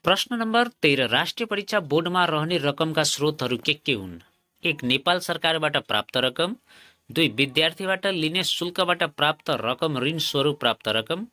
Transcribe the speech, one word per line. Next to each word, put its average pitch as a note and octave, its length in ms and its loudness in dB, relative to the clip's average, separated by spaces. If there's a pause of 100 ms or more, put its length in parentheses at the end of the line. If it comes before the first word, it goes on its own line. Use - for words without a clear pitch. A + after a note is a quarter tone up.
प्रश्न G3 300 2
नम्बर A#3 340 2
तेह्र, C3+ 400 2
राष्ट्रिय D#3+ 380 0
परीक्षा G3+ 340 -2
बोर्डमा E3+ 440 2
रहने D#3+ 340 0
रकमका D3+ 440 0
स्रोतहरू C#3+ 560 0
के D3 160 0
के - 180 -2
हुन्? F#2 280 -6 (440)
एक, D3+ 200 -2
नेपाल F3 340 2
सरकारबाट D#3+ 580 -2
प्राप्त G#2+ 400 -2
रकम, C3 400 0 (560)
दुई, D#3+ 160 2
विद्यार्थीबाट E3 800 0
लिने F3 380 -2
शुल्कबाट F3 580 -2
प्राप्त D3+ 480 -2
रकम, C3 480 -2
ऋण D3+ 200 -2
स्वरूप D3 420 0
प्राप्त A#2 280 0
रकम D#3 440 -2